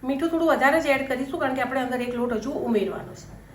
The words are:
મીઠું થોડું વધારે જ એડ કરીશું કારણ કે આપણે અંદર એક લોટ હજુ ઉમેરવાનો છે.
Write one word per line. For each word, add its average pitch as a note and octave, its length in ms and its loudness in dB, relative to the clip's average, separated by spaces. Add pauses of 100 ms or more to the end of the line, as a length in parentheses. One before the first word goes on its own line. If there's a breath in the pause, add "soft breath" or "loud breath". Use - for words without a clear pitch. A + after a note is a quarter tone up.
મીઠું C#4 260 0
થોડું E4 180 2
વધારે C#4+ 320 6
જ D4+ 60 -2
એડ C4+ 220 2
કરીશું C4+ 320 -4
કારણ C4+ 140 0
કે C4 80 -2
આપણે B3+ 180 -2
અંદર B3 200 -2
એક A#3+ 140 -4
લોટ A#3+ 180 -2
હજુ A#3 200 -4 (160)
ઉમેરવાનો - 460 0
છે. - 120 -18 (280 loud breath)